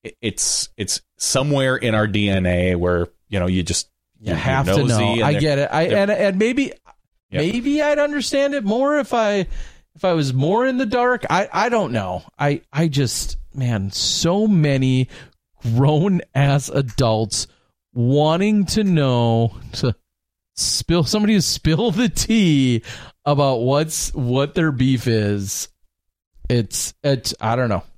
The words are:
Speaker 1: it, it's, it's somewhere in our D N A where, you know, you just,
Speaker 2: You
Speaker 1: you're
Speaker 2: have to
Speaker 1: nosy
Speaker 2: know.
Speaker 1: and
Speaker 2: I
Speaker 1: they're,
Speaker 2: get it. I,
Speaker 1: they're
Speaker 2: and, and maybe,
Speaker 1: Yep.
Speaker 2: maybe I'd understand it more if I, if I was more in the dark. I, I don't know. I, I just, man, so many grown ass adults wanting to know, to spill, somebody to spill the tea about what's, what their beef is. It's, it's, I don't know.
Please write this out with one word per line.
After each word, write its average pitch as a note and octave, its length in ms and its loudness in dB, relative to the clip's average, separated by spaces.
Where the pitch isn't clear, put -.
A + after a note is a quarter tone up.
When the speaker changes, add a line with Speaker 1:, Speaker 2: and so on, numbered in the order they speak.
Speaker 1:
it, E2+ 180 -16
it's, - 560 -4
it's - 240 -6
somewhere C3+ 580 0
in A#2 180 -2
our G#2+ 140 2
D G#2 200 0
N F#2 180 0
A F2+ 280 2
where, F2 320 0
you G2 100 -4
know, F2 80 0
you F#2 160 0
just, - 260 -4
Speaker 2:
You G#2+ 100 -6
Speaker 1:
you're E2 60 -2
Speaker 2:
have C3 300 -2
to G2 120 2
Speaker 1:
nosy - 100 2
Speaker 2:
know. G#2+ 240 2
Speaker 1:
and A#2 100 0
Speaker 2:
I D3 100 2
Speaker 1:
they're, - 80 0
Speaker 2:
get C#3+ 200 0
it. C#3+ 120 -2
I, E3 140 0
Speaker 1:
they're G#3+ 120 0
Speaker 2:
and, G3+ 120 0
and G3 300 0
maybe, B3+ 320 0
Speaker 1:
Yep. C#3+ 120 -2
Speaker 2:
maybe C#4 280 0
I'd D4 160 2
understand C#4+ 560 0
it C4+ 80 -2
more C4+ 380 0
if A3 120 -6
I, G#3 360 0
if - 80 -6
I F#3 80 2
was C#3+ 200 0
more F3 320 2
in C4 120 0
the B3+ 100 0
dark. B3 420 0
I, F#3+ 240 0
I G#3 180 0
don't G3+ 200 0
know. F#2+ 320 -4
I, C#3+ 220 0
I D#3+ 140 2
just, C#3 500 -2
man, A2+ 380 -2
so G3 560 0
many C3+ 600 2
grown D#3 460 4
ass C#3 320 2
adults A2+ 800 -2
wanting D#3 760 2
to G#3+ 180 0
know, A#2+ 720 2
to - 240 -2
spill, - 480 0
somebody G#3 320 2
to F3+ 80 4
spill E3+ 480 0
the G#3+ 180 0
tea D3 760 2
about C#3 320 2
what's, C#3+ 580 -2
what C3+ 400 -2
their D#3+ 160 2
beef B2+ 380 0
is. G#2 600 -2
It's, - 540 -2
it's, C3+ 380 -2
I A2+ 160 -2
don't B2 140 0
know. F2+ 120 -2